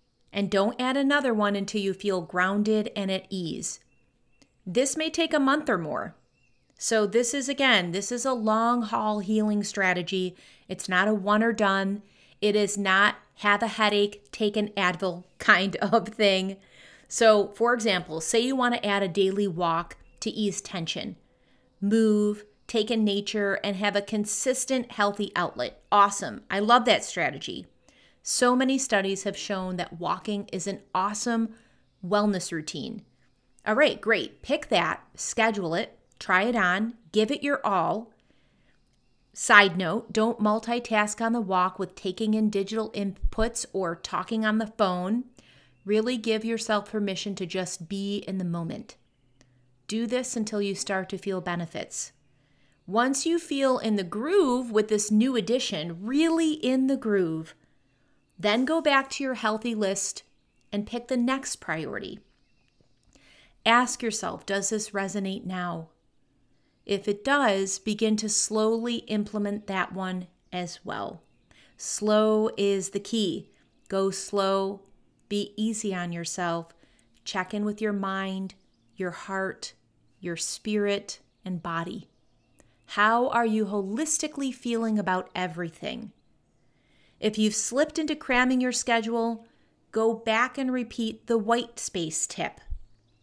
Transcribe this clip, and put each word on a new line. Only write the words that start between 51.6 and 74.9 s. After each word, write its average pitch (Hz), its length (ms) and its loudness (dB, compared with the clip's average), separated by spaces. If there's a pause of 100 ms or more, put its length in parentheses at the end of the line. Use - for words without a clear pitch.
Once 247 380 0
you 330 140 2
feel 269 400 0
in 220 180 0
the 190 80 0
groove 254 680 2
with 214 180 2
this 208 220 0
new 247 260 4
addition, 180 680 -2
really 320 480 2
in 262 340 2
the 269 100 2
groove, 180 580 0 (840)
then 214 280 2
go 320 160 2
back 277 300 2
to - 120 -6
your 262 120 -2
healthy 220 400 -2
list 196 480 -2 (500)
and 208 140 -2
pick 240 220 -8
the 262 80 0
next 262 400 0
priority. - 600 -8 (1500)
Ask 240 360 4
yourself, 185 440 -6
"Does 196 240 -2
this 214 200 -4
resonate 196 540 -4
now?" 175 460 -8 (960)
If 196 200 -2
it 208 160 -2
does, 208 560 2
begin 214 380 0
to 214 140 -4
slowly 226 640 0
implement 208 680 -4
that 190 260 -4
one 185 340 -6 (240)
as 180 340 -8
well. - 380 -8 (540)
Slow 214 800 2
is 196 340 0
the 202 80 -4
key. 202 520 -2 (380)
Go 196 220 0
slow, 196 680 -2 (480)